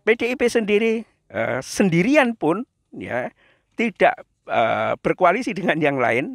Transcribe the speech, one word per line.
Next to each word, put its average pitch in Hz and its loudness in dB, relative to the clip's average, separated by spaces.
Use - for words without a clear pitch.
P 233 2
D 233 -2
I - -8
P 240 0
sendiri, 220 0
eh, 117 -4
sendirian 226 2
pun 202 -2
ya 113 -8
tidak, - 0
eh, 110 0
berkoalisi 180 0
dengan 170 -2
yang 139 0
lain 120 0